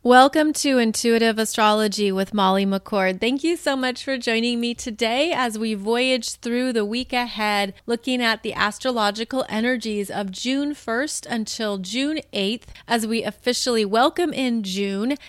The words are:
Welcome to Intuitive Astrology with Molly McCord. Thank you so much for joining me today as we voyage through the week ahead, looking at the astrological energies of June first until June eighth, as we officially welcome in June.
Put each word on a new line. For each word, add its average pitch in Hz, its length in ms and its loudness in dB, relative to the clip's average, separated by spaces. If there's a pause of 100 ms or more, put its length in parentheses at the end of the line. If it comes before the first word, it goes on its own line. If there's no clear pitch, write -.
Welcome 277 480 8
to 269 240 2
Intuitive 226 600 2
Astrology 214 720 2
with 190 200 0
Molly 196 320 4
McCord. 196 560 0
Thank 254 240 0
you 330 140 0
so 277 180 -2
much 254 280 -4
for 269 160 -4
joining 233 400 0
me 240 160 -4
today 240 560 -2
as 240 260 -2
we 220 160 -2
voyage 233 640 -2
through 247 380 -2
the 214 120 0
week 240 260 -6
ahead, 208 640 -2 (140)
looking 247 340 -2
at 226 220 0
the 220 100 -6
astrological 220 960 -2
energies 220 600 -2
of 196 180 -4
June 277 460 -2
first 247 500 -4
until 214 540 -4
June 262 400 -2 (140)
eighth, 208 380 -4 (160)
as 226 200 0
we 226 160 0
officially 233 600 -2
welcome 262 480 2
in 240 300 -2
June. 196 540 -2 (140)